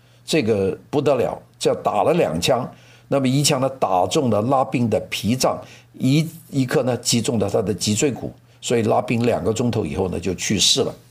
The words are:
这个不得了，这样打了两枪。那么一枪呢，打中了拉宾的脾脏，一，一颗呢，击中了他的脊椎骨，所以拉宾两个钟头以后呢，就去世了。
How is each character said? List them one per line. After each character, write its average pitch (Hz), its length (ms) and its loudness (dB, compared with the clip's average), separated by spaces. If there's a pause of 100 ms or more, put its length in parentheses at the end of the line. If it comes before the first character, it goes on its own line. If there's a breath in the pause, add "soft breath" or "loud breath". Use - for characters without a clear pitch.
(240 soft breath)
这 156 200 0
个 101 340 0 (140)
不 147 100 0
得 139 140 2
了， 110 200 -2 (220)
这 131 160 0
样 - 100 -6
打 101 200 0
了 139 100 4
两 92 260 0
枪。 127 320 0 (360 loud breath)
那 139 120 0
么 131 80 0
一 131 140 2
枪 143 180 0
呢， 135 80 0 (120)
打 95 260 2
中 139 240 0
了 104 140 2
拉 131 200 2
宾 123 240 -2
的 107 120 2 (100)
脾 110 260 -2
脏， 131 240 -2 (380 loud breath)
一， 151 320 2 (220)
一 135 120 2
颗 131 200 0
呢， 120 140 0
击 117 220 -2
中 113 200 -2
了 98 100 0
他 110 100 0
的 104 140 0
脊 104 220 -2
椎 135 160 0
骨， 107 200 -8 (300 soft breath)
所 120 160 0
以 113 60 2
拉 117 180 2
宾 117 240 -2
两 90 180 0
个 92 80 0
钟 120 200 0
头 110 120 0
以 76 120 -6
后 92 140 0
呢， 87 100 -6
就 90 160 -4
去 98 240 -2
世 - 240 2
了。 - 100 -6 (180)